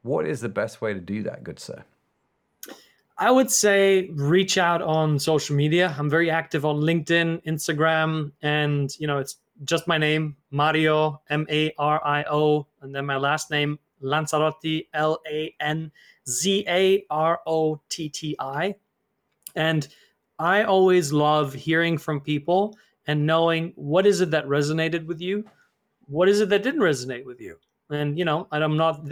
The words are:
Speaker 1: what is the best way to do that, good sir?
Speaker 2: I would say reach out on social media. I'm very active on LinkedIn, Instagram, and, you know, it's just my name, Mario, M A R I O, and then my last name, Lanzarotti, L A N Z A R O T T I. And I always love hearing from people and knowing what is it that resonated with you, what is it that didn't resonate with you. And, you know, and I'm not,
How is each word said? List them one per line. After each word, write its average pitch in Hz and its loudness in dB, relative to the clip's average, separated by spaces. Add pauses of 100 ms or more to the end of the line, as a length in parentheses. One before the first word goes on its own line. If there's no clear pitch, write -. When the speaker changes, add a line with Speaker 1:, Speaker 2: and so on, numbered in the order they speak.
Speaker 1:
what 151 -2
is 147 -4
the 117 -4
best 104 -6
way 110 -2
to 95 -8
do 101 -6
that, - -10
good 82 -14
sir? - -16 (1300)
Speaker 2:
I 220 4
would 262 6
say 196 4
reach 165 2
out 175 2
on 156 2
social 147 0
media. 156 2
I'm 147 -2
very 165 2
active 160 -2
on 151 0
LinkedIn, 165 0
Instagram, 160 0
and, 147 0
you 151 -6
know, 143 0
it's - -8 (260)
just 165 -2
my 170 0
name, 156 0 (160)
Mario, 156 2
M 151 -2
A 156 0
R 151 0
I 147 -2
O, 151 2 (140)
and 139 -14
then 139 -6
my 139 -2
last 143 -2
name, 147 -2 (220)
Lanzarotti, 156 -2
L 156 -2 (100)
A 156 -6
N 156 -4 (360)
Z 196 -2
A 190 2
R 160 0
O 160 0
T 156 -8
T 151 -8
I. 151 -4 (800)
And 160 0 (520)
I 185 2
always 185 4
love 151 2
hearing 160 0
from 151 -4
people 170 -2 (300)
and 147 0
knowing 165 2
what 156 2
is 190 4
it 175 0
that 151 0
resonated 160 0
with 160 -10
you, 196 -4 (600)
what 156 2
is 208 4
it 208 2
that 202 2
didn't 277 -2
resonate 131 -2
with 123 -18
you. 92 -16 (340)
And, 147 -4
you 180 -2
know, 160 -2
and 151 -2
I'm 156 0
not, 156 -2